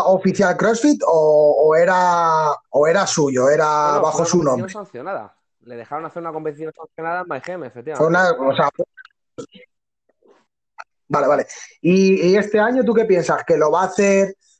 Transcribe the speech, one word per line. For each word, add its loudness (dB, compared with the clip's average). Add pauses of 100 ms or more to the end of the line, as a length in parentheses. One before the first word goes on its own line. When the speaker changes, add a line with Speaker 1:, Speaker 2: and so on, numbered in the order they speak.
Speaker 1:
oficial 2
CrossFit 0
o, 4
o 4
era, 2 (180)
o 2
era 0
suyo, 0
era 2
Speaker 2:
No, 0
no, 0
Speaker 1:
bajo 0
Speaker 2:
fue -2
una -2
Speaker 1:
su 2
Speaker 2:
competición 0
Speaker 1:
nombre? -8
Speaker 2:
sancionada. -14 (240)
Le -20
dejaron -12
hacer -14
una -10
competición -10
sancionada -10
en -12
Mayhem, -10
efectivamente. -14
Speaker 1:
Fue 0
una, 2
o -2
sea, 0 (2500)
vale, 0
vale. 0 (340)
¿Y, 2
y 4
este 0
año 2
tú 0
qué 2
piensas? 0
¿Que 0
lo 2
va 2
a 0
hacer 0 (240)